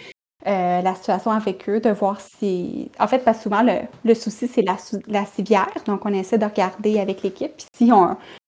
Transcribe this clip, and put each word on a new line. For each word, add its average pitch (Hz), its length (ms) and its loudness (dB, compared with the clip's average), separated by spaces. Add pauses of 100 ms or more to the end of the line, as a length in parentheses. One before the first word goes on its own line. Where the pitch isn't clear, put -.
(480)
euh, 180 340 0
la 185 120 0
situation 190 380 -2
avec 214 380 -2
eux, 214 100 0
de 233 100 2
voir 202 300 0
si, - 800 -6
en 214 80 2
fait, 254 120 2
parce 226 180 2
que - 60 -12
souvent, 208 200 2
le, 202 160 4 (240)
le 226 100 6
souci, 226 360 -4
c'est - 120 2
la 190 160 0
sou-, - 300 -8
la 202 180 -2
civière. 202 460 0 (140)
Donc, 196 200 -4
on 208 80 -2
essaie 190 240 0
de 214 80 0
regarder 208 540 0
avec 190 240 -4
l'équipe. 202 320 -6
Puis - 180 -18
si 240 200 4
on, 190 240 6 (300)